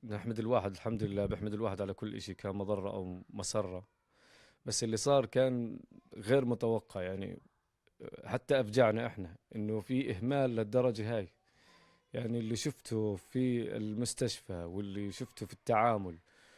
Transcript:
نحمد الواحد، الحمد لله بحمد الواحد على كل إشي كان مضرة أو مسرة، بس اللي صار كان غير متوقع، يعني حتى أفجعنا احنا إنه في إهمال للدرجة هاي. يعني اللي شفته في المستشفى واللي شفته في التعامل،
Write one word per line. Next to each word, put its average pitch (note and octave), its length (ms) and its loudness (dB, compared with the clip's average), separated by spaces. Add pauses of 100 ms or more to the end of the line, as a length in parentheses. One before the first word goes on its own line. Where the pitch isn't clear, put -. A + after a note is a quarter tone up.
نحمد A2 360 -4
الواحد، A2 320 2
الحمد A2 320 -4
لله G2+ 220 0
بحمد G2+ 280 -2
الواحد G#2 280 -2
على G2 120 -4
كل G#2+ 220 -8
إشي G2 180 -8
كان G2 220 -6
مضرة G2 340 -2
أو F#2 400 -6
مسرة، F#2+ 580 -4 (800)
بس - 180 -2
اللي A2 140 2
صار C#3 280 4
كان B2 540 2 (340)
غير B2 320 4
متوقع، A2+ 560 0
يعني F#2 400 -6 (840)
حتى - 340 2
أفجعنا A2+ 480 6
احنا F#2 280 -10 (200)
إنه G#2+ 240 -2
في B2+ 320 0
إهمال B2+ 440 0
للدرجة A2+ 640 2
هاي. F#2+ 100 -4 (880)
يعني A#2+ 260 -2
اللي A2+ 160 -2
شفته G#2+ 600 -2
في A#2+ 600 0
المستشفى G#2+ 880 -4
واللي G2 480 -4
شفته - 340 -10
في - 80 -12
التعامل، G#2+ 640 2 (400)